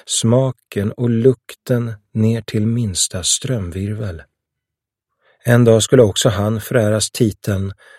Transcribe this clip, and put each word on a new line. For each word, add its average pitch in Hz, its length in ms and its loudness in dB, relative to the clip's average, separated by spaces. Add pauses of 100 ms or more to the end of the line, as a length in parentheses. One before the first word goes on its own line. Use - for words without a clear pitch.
smaken 117 880 -2
och 120 180 -2
lukten 120 840 0 (200)
ner 113 300 0
till 107 240 -2
minsta 110 560 -4
strömvirvel. 101 1000 -6 (1200)
En 120 200 4
dag 113 180 4
skulle 127 200 6
också - 260 2
han 107 320 -2
föräras 107 500 -2
titeln 98 600 -2 (260)